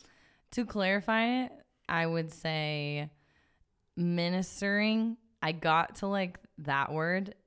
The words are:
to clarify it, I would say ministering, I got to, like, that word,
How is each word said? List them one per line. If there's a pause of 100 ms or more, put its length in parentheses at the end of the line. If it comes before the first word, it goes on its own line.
(520)
to
clarify
it, (360)
I
would
say (880)
ministering, (240)
I
got
to,
like, (200)
that
word, (120)